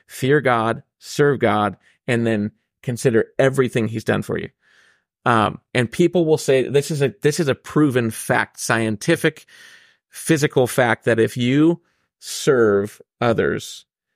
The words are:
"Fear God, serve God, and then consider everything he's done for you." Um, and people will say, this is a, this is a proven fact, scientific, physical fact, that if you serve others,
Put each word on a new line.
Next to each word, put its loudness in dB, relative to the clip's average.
"Fear 0
God, -2
serve 0
God, 0
and 0
then -2
consider 0
everything 0
he's -8
done 0
for -6
you." -8
Um, 0
and 0
people 2
will 2
say, 0
this -2
is -4
a, 0
this 0
is -2
a 0
proven 0
fact, -4
scientific, -2
physical 0
fact, 0
that 2
if 0
you 2
serve 0
others, -2